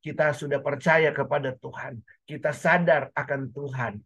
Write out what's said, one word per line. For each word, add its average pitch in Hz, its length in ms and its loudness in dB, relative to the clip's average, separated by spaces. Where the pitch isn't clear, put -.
kita 151 320 0
sudah 143 240 -2
percaya 143 560 2
kepada 139 400 -2
Tuhan. 131 480 -12
Kita 151 240 -4
sadar 165 640 4
akan 135 400 -4
Tuhan. 131 400 -6